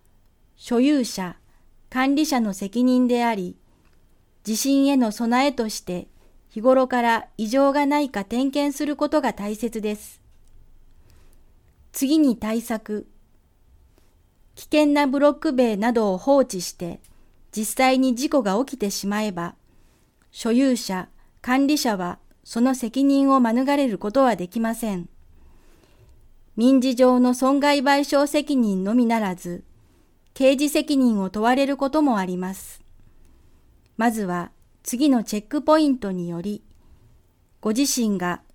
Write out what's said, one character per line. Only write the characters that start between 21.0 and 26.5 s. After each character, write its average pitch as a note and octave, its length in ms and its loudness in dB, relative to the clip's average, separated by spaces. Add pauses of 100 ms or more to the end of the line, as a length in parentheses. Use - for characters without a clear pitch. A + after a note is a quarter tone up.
管 C4 260 0
理 D4 100 2
者 A#3 200 -2
は F3+ 200 -8 (280)
そ - 160 -6
の C4 140 2
責 B3+ 280 -4
任 C#4 280 4
を C4+ 100 4
免 A#3 240 0
れ C#4+ 200 2
る G#3+ 120 -2
こ G#3+ 160 -6
と C4+ 100 4
は A#3 140 2
で F3+ 100 -8
き A3+ 140 -6
ま A3+ 120 -2
せ A3+ 220 -6
ん。 F3 140 -10 (1500)